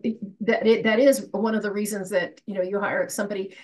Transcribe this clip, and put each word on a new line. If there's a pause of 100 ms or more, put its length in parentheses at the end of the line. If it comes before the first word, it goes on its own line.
it, (280)
that,
it,
that
is
one
of
the
reasons
that,
you
know,
you
hire
somebody.